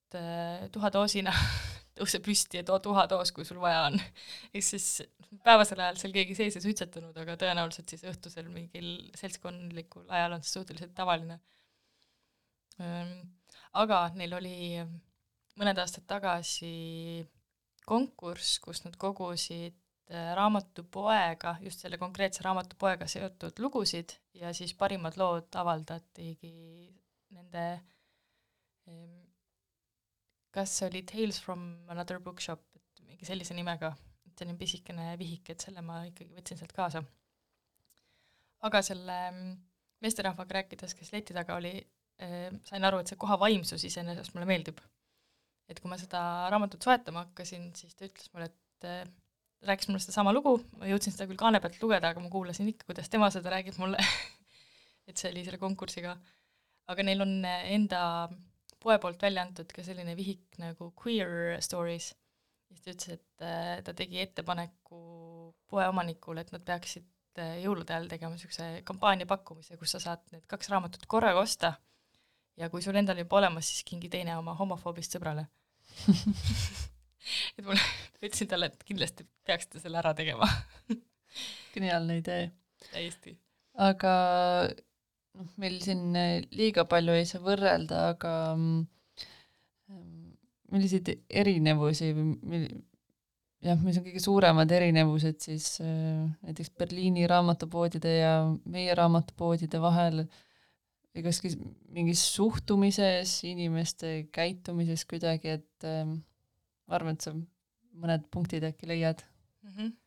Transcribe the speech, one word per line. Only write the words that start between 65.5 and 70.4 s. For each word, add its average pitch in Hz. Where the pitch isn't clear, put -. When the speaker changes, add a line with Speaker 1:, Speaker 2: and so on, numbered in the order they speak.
Speaker 1:
poe 196
omanikule, 170
et -
nad 180
peaksid, 175
äh, 165
jõulude 170
ajal 165
tegema 165
siukse 165
kampaaniapakkumise, 190
kus 170
sa 180
saad 170
need 165